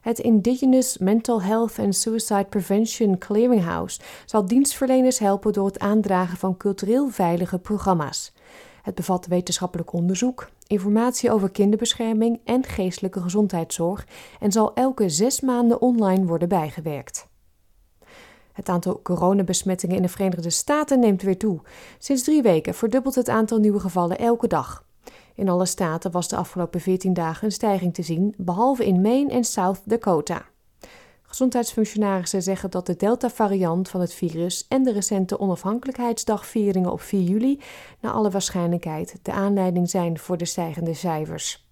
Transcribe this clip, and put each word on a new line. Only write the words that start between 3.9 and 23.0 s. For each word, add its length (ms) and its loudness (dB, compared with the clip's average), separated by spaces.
zal 200 2
dienstverleners 760 2
helpen 340 2
door 120 0
het 140 -4
aandragen 580 0
van 200 -2
cultureel 520 0
veilige 500 0
programma's. 720 -2
Het 140 -10
bevat 300 -2
wetenschappelijk 680 -4
onderzoek, 560 -2
informatie 640 2
over 180 2
kinderbescherming 920 0
en 200 0
geestelijke 580 -4
gezondheidszorg 840 -2
en 120 0
zal 220 2
elke 360 2
zes 320 0
maanden 400 2
online 440 4
worden 240 0
bijgewerkt. 800 -4
Het 160 -8
aantal 320 -2
coronabesmettingen 960 0
in 60 0
de 60 2
Verenigde 420 -2
Staten 500 2
neemt 220 4
weer 160 0
toe. 220 -2
Sinds 240 -2
drie 180 4
weken 320 4
verdubbelt 420 0